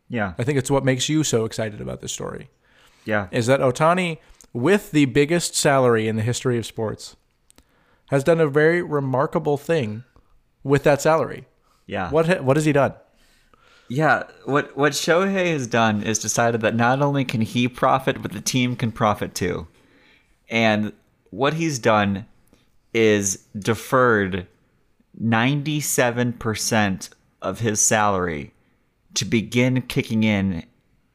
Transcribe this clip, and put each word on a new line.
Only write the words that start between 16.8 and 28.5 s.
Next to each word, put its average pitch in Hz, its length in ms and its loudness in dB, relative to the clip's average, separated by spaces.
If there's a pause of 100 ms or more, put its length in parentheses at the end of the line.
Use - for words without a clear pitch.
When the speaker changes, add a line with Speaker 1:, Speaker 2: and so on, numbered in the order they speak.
Speaker 1:
only 143 220 0
can 117 160 -4
he 120 280 0
profit, 131 540 0
but - 100 -8
the 107 80 -10
team 123 360 0
can 113 160 -4
profit 104 420 0
too. 85 320 -4 (840)
And 107 420 2 (380)
what 135 240 -2
he's 160 240 -2
done 104 480 2 (680)
is 107 520 2 (140)
deferred 104 880 0 (720)
ninety-seven 123 1160 0
percent 104 760 -2 (320)
of 95 180 -6
his 107 200 0
salary 92 720 0 (600)